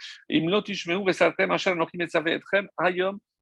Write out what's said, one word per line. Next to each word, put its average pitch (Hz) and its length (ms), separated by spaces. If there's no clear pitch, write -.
Im 160 200
lo 202 120
tishmeu 185 420
vesartem 180 480
Asher 175 200
Anochi 165 260
Metzavetrem 170 680
Hayom. 185 400